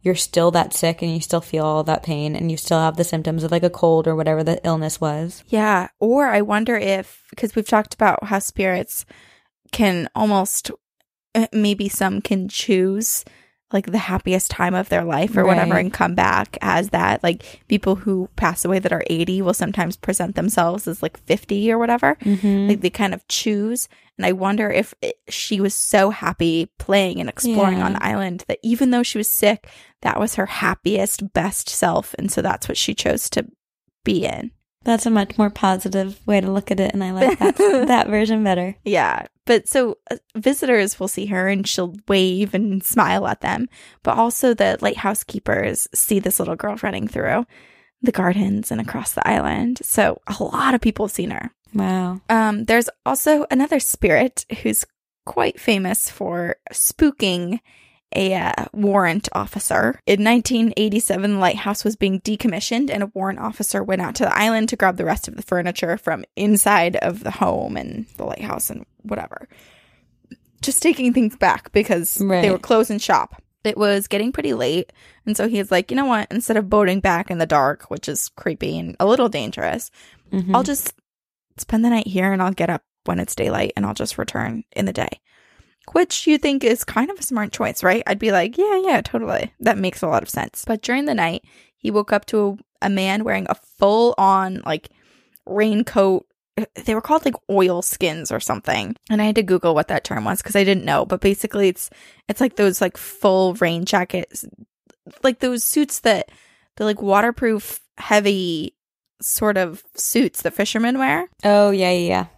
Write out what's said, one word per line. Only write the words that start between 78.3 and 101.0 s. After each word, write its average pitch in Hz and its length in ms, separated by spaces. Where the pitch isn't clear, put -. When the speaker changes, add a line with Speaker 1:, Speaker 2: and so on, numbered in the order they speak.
Speaker 2:
creepy 156 420
and - 220
a 185 60
little 240 220
dangerous, 123 600
Speaker 1:
Mm-hmm. 190 220
Speaker 2:
I'll 247 80
just - 300
spend 220 260
the 240 60
night 226 160
here, 190 260
and 190 100
I'll 185 100
get 170 180
up 165 120
when - 160
it's - 140
daylight, - 420
and - 100
I'll - 80
just - 240
return 113 460
in - 80
the 196 80
day." - 280
Which - 380
you 302 100
think 277 240
is 247 220
kind 269 260
of 392 80
a 311 60
smart 214 260
choice, - 320
right? 226 240
I'd 202 140
be 220 100
like, 196 260
"Yeah, 403 200
yeah, 370 240
totally. - 580
That - 200
makes 190 220
a 185 60
lot 147 160
of - 80
sense." - 340
But 220 160
during 269 260
the 294 80
night, 175 280
he - 140
woke 208 220
up 202 140
to 208 320
a, - 40
a - 20
man 196 360
wearing 196 260
a - 60
full-on, 196 1080
like, - 260
raincoat. 208 800
They 220 100
were 220 60
called, 311 240
like, 254 100
oil 180 320
skins 160 480
or 113 80
something. - 560
And 214 120
I - 20
had 214 120
to 226 60
Google 175 320
what 151 140
that - 160
term 202 200
was 196 180
'cause - 120
I 202 100
didn't 185 200
know. 143 220